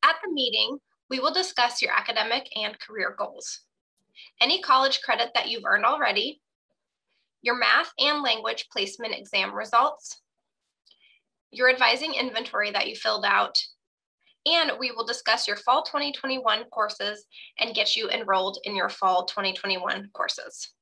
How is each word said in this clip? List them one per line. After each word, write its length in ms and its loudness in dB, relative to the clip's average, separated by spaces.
At 180 6
the 80 -6
meeting, 500 -2
we 120 -4
will 120 2
discuss 480 0
your 120 0
academic 640 -2
and 240 -6
career 360 -6
goals. 440 -10
Any 200 2
college 400 4
credit 320 0
that 140 0
you've 160 -6
earned 220 2
already, 560 0
your 160 0
math 400 4
and 240 2
language 480 -2
placement 460 -6
exam 400 -2
results, 680 0
your 180 4
advising 460 4
inventory 560 -2
that 180 0
you 80 -10
filled 260 -2
out, 340 2
and 320 4
we 140 -4
will 140 -4
discuss 420 0
your 80 -2
fall 280 4
twenty 280 -2
twenty-one 540 0
courses 600 -4
and 120 -2
get 220 2
you 140 -2
enrolled 560 0
in 100 -4
your 140 -2
fall 360 2
twenty 280 -2
twenty-one 600 -4
courses. 680 -8